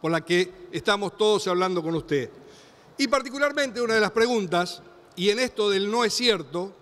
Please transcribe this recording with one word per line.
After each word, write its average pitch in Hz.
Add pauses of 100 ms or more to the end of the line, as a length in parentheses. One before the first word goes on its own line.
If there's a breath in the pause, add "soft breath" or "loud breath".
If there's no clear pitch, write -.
por 160
la 160
que 180
estamos 202
todos 214
hablando 185
con 165
usted. 143 (680 loud breath)
Y 277
particularmente 269
una 220
de 220
las 202
preguntas, 196 (320)
y 185
en 208
esto 220
del 196
"no 233
es 208
cierto" 185